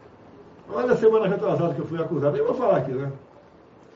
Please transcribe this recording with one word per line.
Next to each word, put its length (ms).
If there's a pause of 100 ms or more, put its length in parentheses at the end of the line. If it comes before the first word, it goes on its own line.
(680)
Olha 220
a 60
semana 300
retrasada 460
que 60
eu 80
fui 140
acusado. 340
Eu 100
vou 100
falar 220
aqui, 140
né? 200 (840)